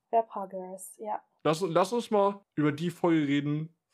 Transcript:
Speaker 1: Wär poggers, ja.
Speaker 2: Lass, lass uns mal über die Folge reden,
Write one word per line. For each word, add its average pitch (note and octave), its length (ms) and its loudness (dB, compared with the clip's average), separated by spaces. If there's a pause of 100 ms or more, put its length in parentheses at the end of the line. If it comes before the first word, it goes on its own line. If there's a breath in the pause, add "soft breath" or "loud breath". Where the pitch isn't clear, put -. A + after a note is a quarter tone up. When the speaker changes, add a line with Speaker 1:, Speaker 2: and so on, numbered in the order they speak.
(120)
Speaker 1:
Wär A3+ 120 4
poggers, F#3+ 760 -10
ja. G#3 220 -6 (220)
Speaker 2:
Lass, D#3 180 2
lass F3+ 320 2
uns A#3 180 -4
mal G3+ 280 2 (160)
über D3 160 2
die D#3+ 200 -4
Folge D#3+ 360 2
reden, D3 460 -2 (200)